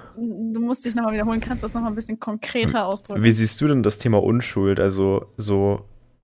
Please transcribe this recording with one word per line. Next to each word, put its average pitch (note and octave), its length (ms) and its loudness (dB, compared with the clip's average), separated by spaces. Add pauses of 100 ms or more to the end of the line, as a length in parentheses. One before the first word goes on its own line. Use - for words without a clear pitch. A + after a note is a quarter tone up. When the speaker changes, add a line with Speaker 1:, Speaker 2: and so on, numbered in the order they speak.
(180)
Speaker 1:
Du A3+ 420 -6
musst A#3+ 240 0
dich A#3 120 -2
nochmal A3+ 180 0
wiederholen, A3 260 0
kannst A#3+ 240 -6
das A#3+ 100 -6
nochmal A#3 200 -2
ein - 20 -8
bisschen A3 240 -6
konkreter A3+ 600 -2
Speaker 2:
Wie G#3 40 0
Speaker 1:
ausdrücken? G3 400 -2
Speaker 2:
wie A2+ 80 8
siehst A2 300 0
du D3+ 80 4
denn C3+ 140 2
das - 160 0
Thema G#2+ 220 2
Unschuld? G2+ 600 2
Also, G2 560 0
so, G2+ 500 0 (360)